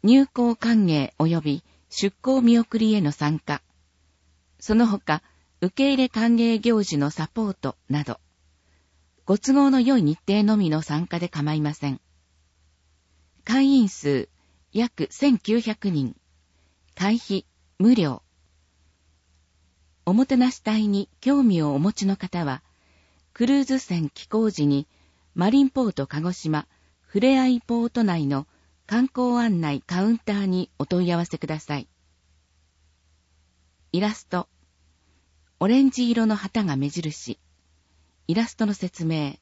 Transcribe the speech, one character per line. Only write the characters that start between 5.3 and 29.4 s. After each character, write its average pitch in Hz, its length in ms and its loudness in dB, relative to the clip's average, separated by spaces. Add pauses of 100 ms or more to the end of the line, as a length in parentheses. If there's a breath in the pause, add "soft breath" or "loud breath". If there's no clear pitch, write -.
受 185 140 -2
け 269 160 2
入 269 60 2
れ 254 120 2
歓 233 280 2
迎 226 220 2
行 220 240 2
事 156 160 -4
の 143 120 0
サ 156 180 -6
ポ 220 220 -4
ー - 20 -8
ト - 240 -8 (120)
な 147 140 -2
ど。 - 160 -10 (1080)
ご 196 100 2
都 269 160 -2
合 277 180 6
の 262 100 2
良 254 180 4
い 190 40 4
日 151 240 0
程 208 160 2
の 214 140 2
み 185 140 0
の 156 100 0
参 156 260 -6
加 170 120 -8
で 170 100 -6
構 151 240 -4
い 156 80 -2
ま 147 140 -4
せ 143 160 -8
ん。 127 100 -10 (1400)
会 269 220 2
員 262 220 4
数、 143 400 -2 (440)
約 220 380 -4
千 262 280 2
九 226 220 0
百 214 300 -4
人。 139 260 -4 (760)
会 208 220 0
費、 196 280 -6 (340)
無 233 160 6
料。 156 280 -2 (1800)
お 180 80 0
も 254 100 4
て 262 140 0
な 254 120 4
し - 100 -16
隊 214 260 -2
に 202 240 -2 (100)
興 277 220 2
味 190 180 4
を 147 140 0
お 139 40 -2
持 190 140 0
ち 196 140 -4
の 196 100 0
方 175 300 -6
は、 135 160 -6 (720)
ク 240 120 0
ル 277 100 2
ー 269 80 2
ズ 262 140 -2
船 165 320 -4
寄 - 180 -20
港 220 220 0
時 147 160 -2
に、 143 220 0 (460)
マ 180 160 0
リ 277 120 4
ン 269 60 2
ポ 254 180 -2
ー 196 60 -2
ト 139 140 -6
鹿 151 160 -8
児 180 100 -4
島、 156 340 -6 (340)
ふ - 200 -4
れ 262 180 4
あ 262 80 2
い 247 140 0
ポ 233 240 -2
ー 240 40 -4
ト 240 160 -2
内 170 220 0
の 143 200 -4 (400)
観 247 200 0
光 247 300 -2
案 226 240 0